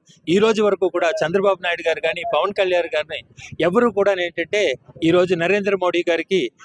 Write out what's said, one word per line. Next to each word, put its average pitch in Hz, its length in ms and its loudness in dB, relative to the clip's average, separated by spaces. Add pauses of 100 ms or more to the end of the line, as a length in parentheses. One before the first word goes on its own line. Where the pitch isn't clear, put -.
(280)
ఈ 170 120 4
రోజు 220 240 4
వరకు 196 260 2
కూడా 175 220 0
చంద్రబాబు 180 520 -2
నాయుడు 170 240 -4
గారు 151 200 -2
కానీ, 165 240 -4
పవన్ 170 220 0
కళ్యాణ్ 180 400 0
గారిని 151 280 -4 (400)
ఎవరు 190 280 2
కూడా 196 300 2
ఏంటంటే, 175 420 -2 (420)
ఈరోజు 180 320 4
నరేంద్ర 196 400 0
మోడీ 175 260 0
గారికి 170 380 0 (260)